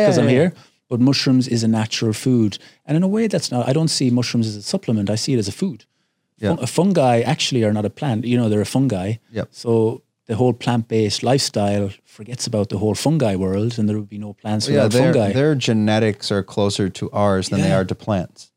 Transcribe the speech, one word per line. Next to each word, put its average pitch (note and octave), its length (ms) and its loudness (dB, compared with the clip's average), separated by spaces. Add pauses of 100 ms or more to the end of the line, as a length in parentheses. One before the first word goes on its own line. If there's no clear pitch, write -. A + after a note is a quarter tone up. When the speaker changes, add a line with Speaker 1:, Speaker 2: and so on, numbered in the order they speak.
Speaker 1:
yeah, G#3 40 4
Speaker 2:
'cause G3+ 120 4
I'm A#2 80 4
Speaker 1:
yeah. A#2 40 4
Speaker 2:
here, D#3 240 4 (340)
but A#2+ 120 -2
mushrooms C3 480 2
is A#2 160 0
a A2+ 40 2
natural A2 440 0
food. A2 460 0 (280)
And D3 100 0
in E3+ 60 2
a F#3+ 60 0
way, A3 180 0
that's G3 240 -4
not, B2 180 -2
I C3 40 -4
don't D#3+ 160 0
see C3+ 220 0
mushrooms A#2+ 360 0
as G#2+ 100 -6
a G2+ 60 -14
supplement. A2 480 -4
I G#2+ 60 -2
see C3+ 180 -2
it A#2+ 40 2
as G2+ 100 -2
a F#2+ 40 -8
food. E3 320 -8 (560)
Speaker 1:
Yeah. G#2+ 140 0
Speaker 2:
Fun-, C#3+ 120 -6
fungi D3 560 2
actually B2 420 0
are G#2 80 2
not G#2 120 0
a G2+ 60 -2
plant. A#2 340 -4
You B2 120 0
know, A#2+ 120 2
they're G#2 120 2
a G2 60 0
fungi. A2 480 0 (180)
Speaker 1:
Yep. A2 180 -6
Speaker 2:
So A2+ 520 0 (240)
the A2+ 100 -4
whole B2 160 2
plant-based A2+ 720 -2
lifestyle G2+ 640 0 (140)
forgets A#2 420 -12
about G#2+ 220 -2
the A2 100 -6
whole G#2 160 0
fungi C3 400 0
world, G2 420 -2
and G#2+ 120 0
there G#2+ 80 -2
would G#2 140 -8
be G#2+ 80 -14
no G#2 160 -12
plants A2 340 -4
Speaker 1:
Well, C#3+ 80 2
yeah, C#3 80 4
Speaker 2:
without A2+ 180 2
Speaker 1:
their, C3 120 4
Speaker 2:
fungi. G#2 180 2
Speaker 1:
their C#3+ 240 2
genetics G#2+ 720 0
are G2 140 0
closer G2+ 460 0
to F2 200 -8
ours G2 380 0
than G2 140 0
they - 60 2
Speaker 2:
Yeah. F#2+ 100 2
Speaker 1:
are F#2+ 80 2
to - 100 -4
plants. - 600 -6